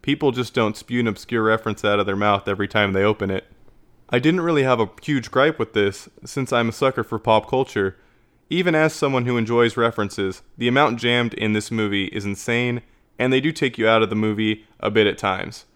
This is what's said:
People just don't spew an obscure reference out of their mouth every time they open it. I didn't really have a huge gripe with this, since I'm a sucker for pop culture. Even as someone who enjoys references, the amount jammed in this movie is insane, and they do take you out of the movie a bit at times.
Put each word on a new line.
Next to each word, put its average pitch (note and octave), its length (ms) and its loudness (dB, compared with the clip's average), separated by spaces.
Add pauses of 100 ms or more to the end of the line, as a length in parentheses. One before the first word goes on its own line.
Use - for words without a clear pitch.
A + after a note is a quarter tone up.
People C#3+ 300 0
just A#2+ 220 -6
don't A2 220 0
spew B2 240 -4
an A#2+ 60 0
obscure A2 360 -2
reference A2 420 0
out G#2 160 2
of G2 60 0
their G2 100 -2
mouth G2+ 320 0
every G2+ 200 -2
time G#2 240 0
they F#2+ 120 2
open G2+ 260 0
it. F#2+ 160 -6 (640)
I B2 100 0
didn't D#3+ 220 2
really D#3+ 240 2
have B2+ 160 2
a G2+ 100 0 (120)
huge C#3 280 -4
gripe D3 280 2
with A2+ 140 -4
this, G2+ 360 0 (160)
since - 280 -6
I'm A#2 160 2
a A2 40 -4
sucker C3 320 -2
for A2+ 140 -6
pop A2 300 2
culture. G#2+ 480 -2 (520)
Even F3 260 0
as D#3 180 2
someone C3 340 -2
who B2 100 0
enjoys A#2 400 2
references, G#2 680 -2 (160)
the A#2+ 80 -2
amount B2 320 2
jammed A#2+ 360 0
in G#2+ 180 -2
this G#2+ 180 -2
movie G2+ 360 -2
is G2+ 180 -8
insane, A#2+ 580 -4 (340)
and B2+ 160 0
they C3 80 2
do D3+ 120 -2
take C3 260 -4
you A2 80 2
out A2 160 6
of G#2 80 0
the G#2+ 60 -2
movie G#2+ 500 -2 (140)
a G#2 100 -2
bit G#2+ 160 4
at G2 120 0
times. F#2 580 -6